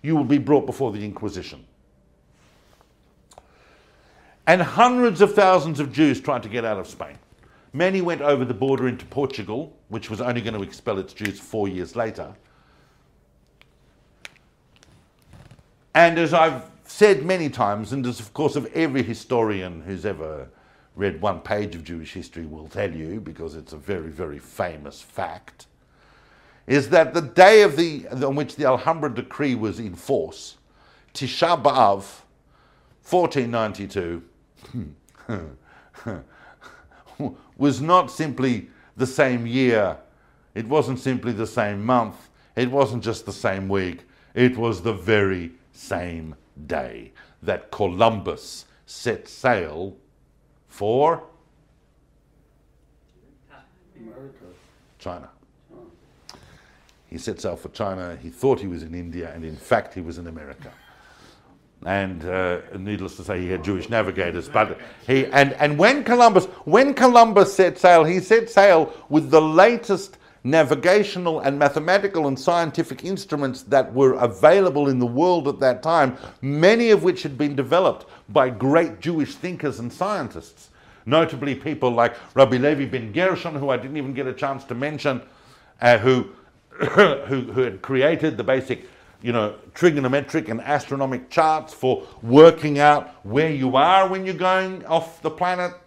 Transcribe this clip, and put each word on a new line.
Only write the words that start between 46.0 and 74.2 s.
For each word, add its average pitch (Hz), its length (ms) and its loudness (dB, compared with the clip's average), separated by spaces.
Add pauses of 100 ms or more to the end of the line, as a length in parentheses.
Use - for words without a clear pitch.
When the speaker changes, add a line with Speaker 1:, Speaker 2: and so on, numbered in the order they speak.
Speaker 1:
day 60 440 -10 (320)
that - 260 -6
Columbus 95 920 -2 (220)
set - 420 -10
sail 95 680 -4 (720)
for 135 560 -2 (2750)
Speaker 2:
America. 127 480 -20 (540)
Speaker 1:
China. 90 300 -16 (440)
Speaker 2:
Oh. - 640 -20 (720)
Speaker 1:
He 82 80 -16
set 95 220 -10
sail 87 160 -8
for - 140 -18
China. 92 520 -10
He 82 80 -18
thought 131 300 0
he 101 80 -10
was 82 160 -10
in 80 100 -14
India, 87 400 -12
and 82 120 -14
in 78 100 -12
fact - 380 -4
he 92 80 -12
was 82 160 -12
in 85 100 -16
America. 76 460 -18 (1120)
And, 95 400 -4
uh, 90 340 -4 (180)
needless 95 400 -8
to 95 60 -18
say, 92 160 -6
he 87 100 -6
had 87 140 -6
Jewish 92 260 -6
navigators. 92 600 -4
But 110 280 0 (300)
he, 135 200 2
and, 139 260 4
and 147 240 0
when 240 260 4
Columbus, 226 420 6 (200)
when 254 280 4
Columbus 233 600 6
set 180 240 2
sail, 175 260 8
he 175 160 2
set 226 300 2
sail 185 440 6 (140)
with 139 220 2
the 156 120 8
latest 185 760 2 (260)
navigational 160 960 2
and 139 180 -2
mathematical 160 720 0
and 135 120 -4
scientific 165 640 -2
instruments 143 600 -6
that 131 280 2
were 131 220 4
available 147 760 4